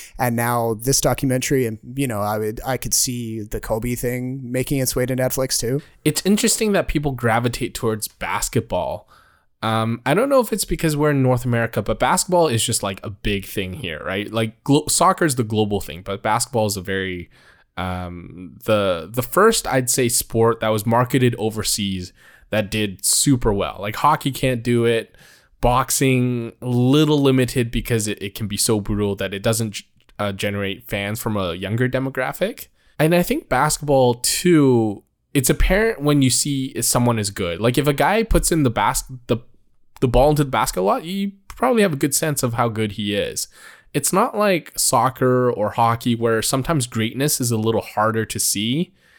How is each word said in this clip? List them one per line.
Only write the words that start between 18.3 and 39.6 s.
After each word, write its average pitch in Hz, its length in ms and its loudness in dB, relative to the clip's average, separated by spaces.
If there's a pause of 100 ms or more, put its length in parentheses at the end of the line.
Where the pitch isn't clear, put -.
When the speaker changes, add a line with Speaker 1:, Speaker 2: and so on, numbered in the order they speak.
Speaker 2:
the, 95 440 0
the 123 140 -4
first, - 460 2
I'd 131 200 0
say, 123 200 2
sport 113 500 2
that 110 120 0
was 107 140 0
marketed 123 540 2
overseas 98 760 -4 (380)
that 104 220 0
did 104 320 -4
super 123 480 2
well. 95 260 -2
Like, 101 160 -8
hockey 147 380 0
can't 123 320 -2
do 120 200 2
it. 117 300 0 (460)
Boxing, 123 1000 0
a - 60 -8
little 139 540 4
limited 131 500 2
because 113 380 -2
it, 104 120 -6
it 98 140 -8
can 107 140 -6
be 101 80 -6
so 107 240 2
brutal 101 340 -2
that 98 180 -6
it 98 120 -8
doesn't 113 260 0
g-, - 160 -14 (320)
uh, 101 140 -2
generate 101 560 -6
fans 104 340 -4
from 107 140 -2
a 92 180 -2
younger 107 340 -2
demographic. 131 800 -4 (320)
And 156 160 4
I 180 80 4
think 269 260 -2
basketball, 135 640 4
too, 123 880 4 (300)
it's 135 140 2
apparent 202 540 2
when 147 180 4
you 131 100 6
see 135 440 -2
if 117 100 -4
someone 120 360 2
is 101 100 -2
good. 87 300 -4
Like, 123 180 2
if 139 80 2
a 147 60 2
guy 180 320 2
puts 175 260 2
in 160 140 2
the 120 60 4
bas-, 113 340 0 (240)
the, 117 100 0 (640)